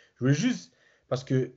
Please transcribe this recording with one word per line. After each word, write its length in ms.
Je 60
voulais 140
juste, 380
parce 140
que 340